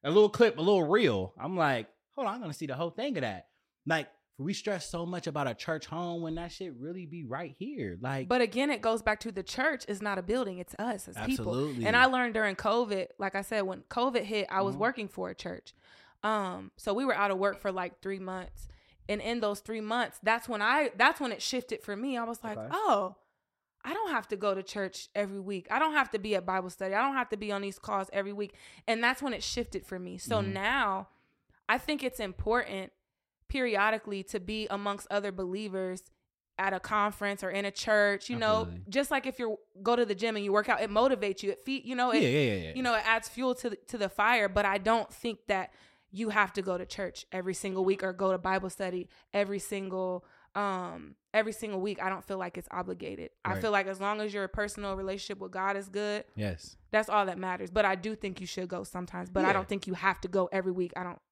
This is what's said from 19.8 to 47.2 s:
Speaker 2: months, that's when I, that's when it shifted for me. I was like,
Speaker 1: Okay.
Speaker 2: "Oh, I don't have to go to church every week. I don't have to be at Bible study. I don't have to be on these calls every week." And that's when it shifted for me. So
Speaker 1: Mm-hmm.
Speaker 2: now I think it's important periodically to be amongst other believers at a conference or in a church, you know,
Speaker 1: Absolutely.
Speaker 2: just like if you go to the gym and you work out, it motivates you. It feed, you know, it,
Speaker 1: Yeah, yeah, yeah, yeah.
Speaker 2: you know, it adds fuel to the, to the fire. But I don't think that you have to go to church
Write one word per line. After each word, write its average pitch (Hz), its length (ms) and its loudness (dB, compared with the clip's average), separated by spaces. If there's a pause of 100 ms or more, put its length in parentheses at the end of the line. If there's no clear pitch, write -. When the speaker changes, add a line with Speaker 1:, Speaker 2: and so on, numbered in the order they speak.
Speaker 2:
months, 220 420 -2
that's 226 260 2
when 208 140 0
I, 269 340 4
that's 277 220 6
when 254 120 0
it - 120 -6
shifted 247 400 -4
for 202 120 -6
me. 247 220 -4
I 233 60 -2
was 226 200 -8
like, 214 140 -6
Speaker 1:
Okay. 226 140 -8
Speaker 2:
"Oh, 233 440 2 (720)
I 320 60 -4
don't 403 160 -2
have 240 200 -2
to 214 60 -2
go 196 200 0
to 190 80 -6
church 190 500 -6
every 202 260 -2
week. 190 300 -6
I 220 80 2
don't 311 160 2
have 285 180 2
to 220 60 -2
be 208 160 0
at 180 100 2
Bible 185 280 -2
study. 190 240 -4
I 226 100 4
don't 277 80 0
have 254 160 0
to 220 80 -2
be 208 140 -4
on 196 100 -2
these 196 160 -6
calls 196 340 -2
every 196 220 -2
week." 202 220 -6 (320)
And 226 160 2
that's 254 180 2
when 277 140 -2
it - 80 -6
shifted - 420 -4
for 185 140 -8
me. 180 180 -10
So 214 240 0
Speaker 1:
Mm-hmm. 196 120 -2
Speaker 2:
now 202 560 0 (600)
I 233 80 4
think 277 260 -2
it's 247 160 -4
important 202 720 -2 (580)
periodically 214 760 0
to 202 160 -6
be 214 300 -4
amongst 202 420 -4
other 202 200 0
believers 185 720 -6 (540)
at 190 160 2
a 185 60 -2
conference 202 640 0
or 185 60 -2
in 196 160 -2
a 196 60 -2
church, 208 580 4
you 240 80 -2
know, 220 240 4
Speaker 1:
Absolutely. 175 280 -6
Speaker 2:
just 269 220 2
like 269 140 2
if 254 140 -6
you 220 180 -2 (260)
go 233 120 6
to 240 100 6
the 202 100 0
gym 220 200 0
and 202 100 -2
you 196 80 2
work 208 160 4
out, 226 120 4
it 220 80 0
motivates 208 540 4
you. 196 80 2
It 240 140 -6
feed, 269 200 -4
you 254 100 -4
know, 247 160 4
it, - 120 6
Speaker 1:
Yeah, - 60 6
yeah, 151 100 4 (140)
yeah, 185 140 -2
yeah. - 80 -8
Speaker 2:
you 262 60 -4
know, 240 140 2
it 214 100 2
adds 226 220 2
fuel 247 280 0
to 247 160 -4
the, 196 40 -6 (120)
to 247 100 -6
the 202 120 2
fire. 220 380 4
But 208 180 2
I 196 120 2
don't 214 360 2
think 226 340 -4
that 190 260 0 (380)
you 214 180 -2
have 202 240 4
to 196 80 -2
go 180 160 0
to 180 80 -6
church - 460 -8